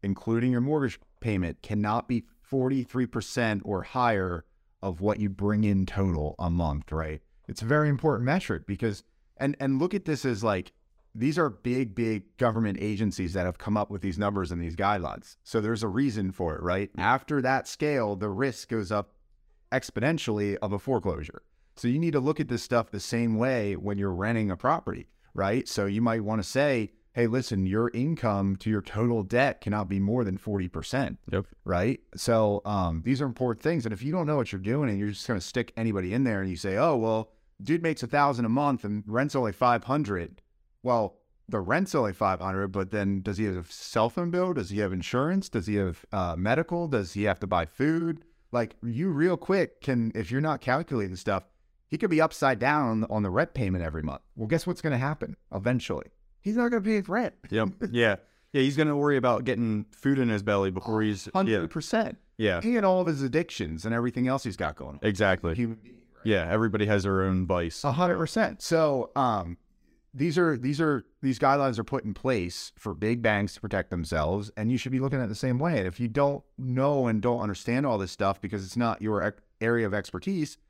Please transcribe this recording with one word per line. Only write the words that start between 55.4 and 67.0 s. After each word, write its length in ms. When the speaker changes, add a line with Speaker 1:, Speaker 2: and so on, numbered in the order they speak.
Speaker 1:
eventually? 540
He's 160
not 100
gonna 140
pay 160
his 100
rent. 260
Speaker 2:
Yep. 200
Speaker 1:
<laughs> 100
Speaker 2:
Yeah. 260
Yeah, 100
he's 140
gonna 220
worry 180
about 300
getting 460
food 280
in 80
his 160
belly 260
before 320
he's, 260
yeah. 60
Speaker 1:
Hundred 380
percent. 460
Speaker 2:
Yeah. 240
Speaker 1:
And 240
all 140
of 80
his 140
addictions 640
and 100
everything 320
else 160
he's 140
got 180
going 200
on. 60
Speaker 2:
Exactly. 540
Speaker 1:
Human 260
being, 140
right? 120
Speaker 2:
Yeah, 260
everybody 360
has 160